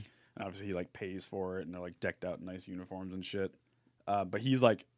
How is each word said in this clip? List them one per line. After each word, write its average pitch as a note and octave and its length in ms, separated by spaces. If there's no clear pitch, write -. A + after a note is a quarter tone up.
And G2+ 80
obviously G2 240
he, F#2+ 60
like, F2 180
pays F#2+ 340
for F#2 320
it, F2 80
and F2 80
they're, F2+ 60
like, F2+ 200
decked - 240
out F2 140
in E2 80
nice F#2 220
uniforms F#2 440
and F#2 120
shit. F#2+ 300
Uh, G2+ 180
but F#2+ 160
he's, C3 220
like, A2+ 240